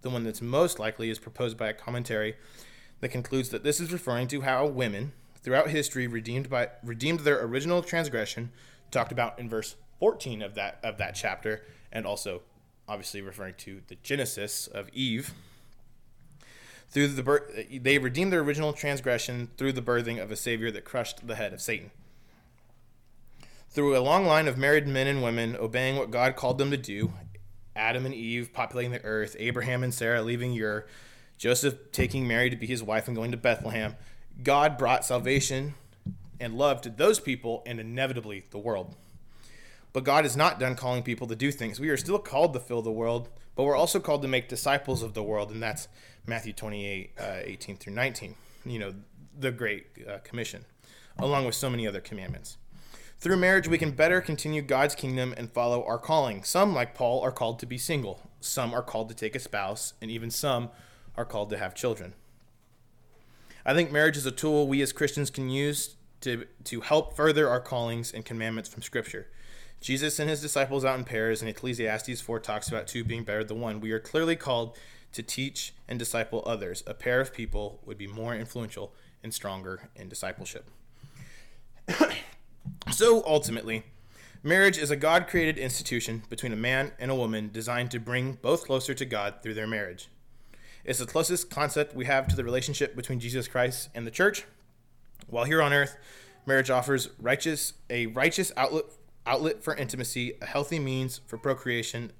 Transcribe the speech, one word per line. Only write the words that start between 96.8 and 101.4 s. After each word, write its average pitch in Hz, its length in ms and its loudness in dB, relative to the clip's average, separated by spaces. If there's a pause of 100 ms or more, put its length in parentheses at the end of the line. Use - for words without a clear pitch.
righteous, 143 540 0 (160)
a 120 200 0
righteous 135 460 2
outlet, 139 300 2 (400)
outlet 139 380 2
for 156 120 -2
intimacy, 127 680 -4
a - 40 -6
healthy 143 320 -2
means 131 480 -2
for 113 120 -8
procreation, 117 800 -2